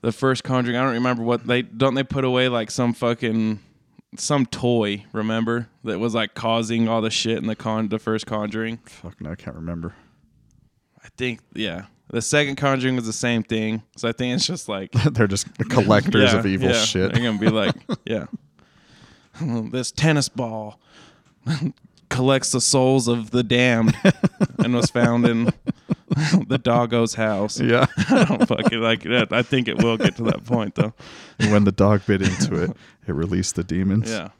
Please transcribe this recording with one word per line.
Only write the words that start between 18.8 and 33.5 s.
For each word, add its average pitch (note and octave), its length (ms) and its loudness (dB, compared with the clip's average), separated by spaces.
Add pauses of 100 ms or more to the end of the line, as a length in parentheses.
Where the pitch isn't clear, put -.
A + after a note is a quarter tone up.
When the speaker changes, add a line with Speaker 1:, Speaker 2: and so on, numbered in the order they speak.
Speaker 1:
<laughs> - 0 - (300)
This B2 220 -6
tennis D3 380 2
ball A2 500 -8 (640)
<laughs> C#3+ 160 -4 (480)
collects C3 440 2
the B2+ 100 0
souls C3 440 2
of A#2 260 -2
the B2 100 2
damned A#2+ 520 4 (340)
Speaker 2:
<laughs> - 360 -4
Speaker 1:
and B2 100 0
was A#2+ 160 0
found A#2+ 360 2
in A#2 180 2
<laughs> A#2 80 2 (960)
the B2 100 0
doggo's A#2+ 560 0
house. G#2+ 460 -2
Speaker 2:
Yeah. A#2+ 320 4
Speaker 1:
<laughs> - 40 -8 (120)
I B3 160 6
don't B3 220 2
fucking - 340 0
like A2+ 220 0
that. A2+ 280 0
I A#2+ 120 0
think B2 260 0
it G#2 140 0
will A2+ 160 2
get - 180 -4
to A#2 80 -6
that - 220 -2
point A2+ 300 -2
though. A2 180 -2 (440)
Speaker 2:
And G#2+ 140 2
when G#2 120 6
the G2 80 6
dog G2+ 340 4
bit F#2+ 160 2
into F#2 420 0
it, F2+ 60 -2 (360)
it F2+ 60 -4
released F2+ 440 -2